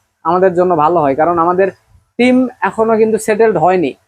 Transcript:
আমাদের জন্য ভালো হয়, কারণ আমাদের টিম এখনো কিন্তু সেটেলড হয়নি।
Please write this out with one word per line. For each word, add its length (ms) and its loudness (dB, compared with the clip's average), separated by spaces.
আমাদের 300 0
জন্য 220 0
ভালো 240 2
হয়, 160 0
কারণ 240 0
আমাদের 280 0
টিম 300 2
এখনো 360 -2
কিন্তু 200 0
সেটেলড 400 0
হয়নি। 360 0